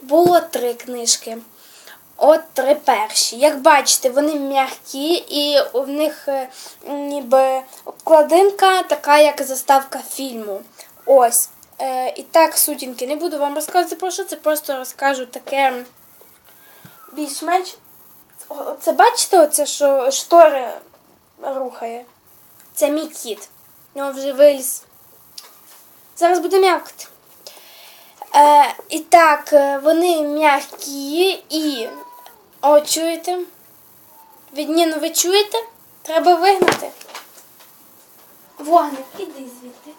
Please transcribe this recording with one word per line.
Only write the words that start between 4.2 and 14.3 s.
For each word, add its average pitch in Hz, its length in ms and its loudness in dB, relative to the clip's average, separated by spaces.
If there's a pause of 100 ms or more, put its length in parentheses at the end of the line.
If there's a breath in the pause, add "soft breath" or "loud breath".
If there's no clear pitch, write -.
м'які, 277 800 -4
і 294 460 -2 (140)
в 262 140 -4
них, 302 400 -6
е, 269 200 -6 (400 loud breath)
ніби 269 720 -2 (240 loud breath)
обкладинка 370 960 2
така, 302 360 2
як 294 240 4
заставка 269 580 -2 (100)
фільму. 226 500 -10 (460 loud breath)
Ось. 247 420 4 (300)
Е, 254 380 -6
і 277 60 -16
так, 320 360 2
«Сутінки». 254 480 -6
Не 285 100 -6
буду 311 220 -6
вам 285 160 -4
розказувати 330 420 -4
про 370 140 -6
що, 359 140 -8
це - 120 -10